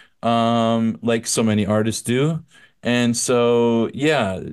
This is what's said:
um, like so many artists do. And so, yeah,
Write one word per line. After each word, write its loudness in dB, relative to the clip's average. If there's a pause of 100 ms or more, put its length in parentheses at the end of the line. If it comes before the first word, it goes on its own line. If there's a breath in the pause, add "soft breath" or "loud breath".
(240 loud breath)
um, 0
like -2
so -2
many 2
artists -2
do. -2 (400 soft breath)
And 0
so, 2
yeah, -2 (120)